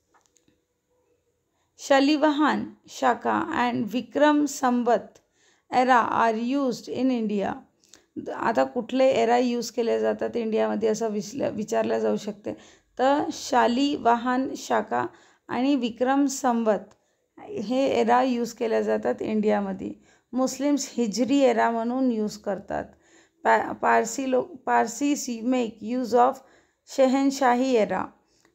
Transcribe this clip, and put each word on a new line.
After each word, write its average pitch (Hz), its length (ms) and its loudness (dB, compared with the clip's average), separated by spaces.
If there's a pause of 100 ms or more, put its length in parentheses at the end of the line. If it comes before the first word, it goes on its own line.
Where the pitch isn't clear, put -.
(1800)
Shalivahan, 277 1000 2 (100)
Shaka 233 640 -2
and 240 380 -2
Vikram 294 600 2
Samvat 247 760 -2 (500)
era 247 380 4
are 226 260 2
used 240 540 -2
in 262 220 0
India. 220 520 -2 (720)
आता 233 280 0
कुठले 262 440 0
एरा 233 300 4
यूज 240 320 0
केले 226 300 -2
जातात 220 380 -2
इंडियामध्ये 220 520 0
असं 220 200 0
विसल्या-, 214 400 -4
विचारलं 226 500 -2
जाऊ 214 160 0
शकते. 208 380 -8 (460)
तर 269 240 2 (100)
शालिवाहन 247 1120 0 (100)
शाका 233 480 -2 (420)
आणि 262 280 0
विक्रम 254 500 0
संवत 233 680 0 (440)
हे 254 460 -4
एरा 240 380 2
यूज 240 280 -2
केल्या 220 300 -2
जातात 220 400 -2
इंडियामध्ये. 208 680 -2 (420)
मुस्लिम्स 262 640 -2
हिजरी 233 420 0
एरा 233 320 4
म्हणून 240 400 0
यूज 214 260 -4
करतात. - 480 -6 (580)
पा-, 226 280 2
पारसी 233 600 0
लोक, 254 200 0 (140)
पारसीस 240 640 -2
make 233 680 -4
use 247 180 -2
of 247 200 4 (640)
शहनशाही 262 800 2
एरा. 196 300 0 (500)